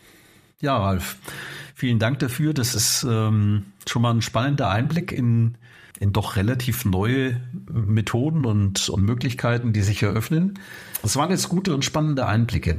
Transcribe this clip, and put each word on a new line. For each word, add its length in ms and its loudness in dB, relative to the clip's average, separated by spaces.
Ja, 180 0
Ralf, 380 0
vielen 240 2
Dank 220 0
dafür. 340 0
Das 200 0
ist, 340 0
ähm, 580 2
schon 140 -2
mal 140 4
ein 80 2
spannender 480 0
Einblick 420 0
in, 460 2
in 140 2
doch 220 -2
relativ 500 0
neue 560 0
Methoden 760 0
und, 420 2
und 140 0
Möglichkeiten, 720 0
die 80 2
sich 200 0
eröffnen. 560 0
Das 140 -2
waren 140 2
jetzt 200 0
gute 240 0
und 100 0
spannende 420 0
Einblicke. 520 2